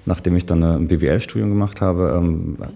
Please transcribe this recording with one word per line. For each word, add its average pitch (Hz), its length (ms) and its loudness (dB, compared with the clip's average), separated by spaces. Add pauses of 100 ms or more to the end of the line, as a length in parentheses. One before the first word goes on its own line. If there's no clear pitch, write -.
nachdem 90 300 0
ich 85 120 0
dann, 82 160 2
äh, 82 40 4
ein 82 220 0
B 82 120 2
W 85 60 0
L-Studium 104 440 0
gemacht 101 300 -2
habe, 90 380 2
ähm, 82 380 -2 (200)